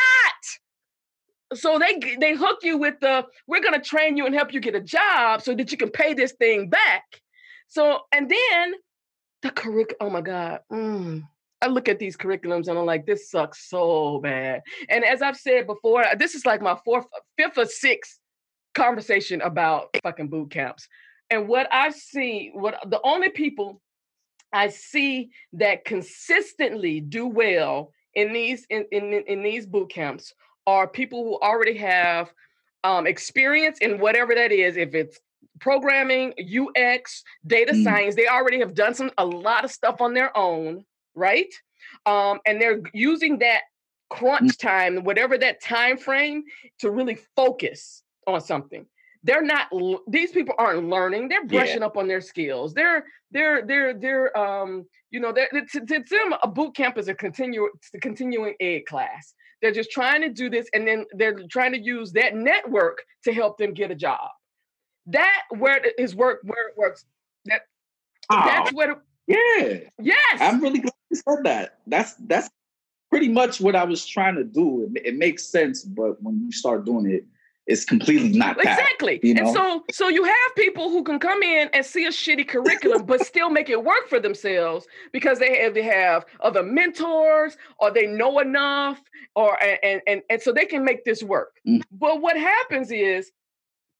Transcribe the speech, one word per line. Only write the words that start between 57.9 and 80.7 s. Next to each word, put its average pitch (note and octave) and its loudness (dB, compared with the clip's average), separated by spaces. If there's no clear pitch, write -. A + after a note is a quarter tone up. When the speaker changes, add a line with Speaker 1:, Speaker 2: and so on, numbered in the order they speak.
Speaker 1:
a G3 -16
continuing A3+ -6
ed F3 -4
class. C#3+ -10
They're A3 2
just A3 -6
trying C#4 0
to D#4+ -2
do A#3+ -6
this, A#3 -4
and A3 0
then A3 -2
they're G#3 0
trying B3+ 0
to C4 -6
use A3+ -8
that A3+ 2
network A3 0
to A#3 0
help A3 -2
them G#3 -2
get G3 -4
a - -6
job. C#3+ -4
That E4+ 2
where C4 2
it A3+ 0
is A#3+ -4
work, B3 2
where A3 -8
it - -18
works. G3 -2
That, A3 -2
Speaker 2:
Oh, G#3 4
Speaker 1:
that's - 2
what D4 0
it C#4+ -8
Speaker 2:
yeah. G4 2
Speaker 1:
Yes. G4+ 2
Speaker 2:
I'm G#3+ 4
really C#4 0
glad B3 -2
you E4 -2
said D4 -2
that. A2+ -2
That's, E3+ -2
that's F3 -2
pretty D4 4
much A#3+ 2
what F#3+ 4
I F3+ 4
was F3 -4
trying F#3+ 0
to C3+ -2
do. A#2+ 0
It, - -6
it A#2+ -2
makes E3 0
sense, D3 0
but D3 -4
when A2 -2
you A#2+ -6
start A2+ -2
doing A2 0
it, F#2 -2
it's - 0
completely B2 4
not G#2 2
that, - 2
Speaker 1:
Exactly. C5 0
Speaker 2:
you A#3 6
Speaker 1:
And A3+ 4
Speaker 2:
know? A3+ 2
Speaker 1:
so, F#4 2
so F#4 0
you F4 4
have B4 4
people F#4 0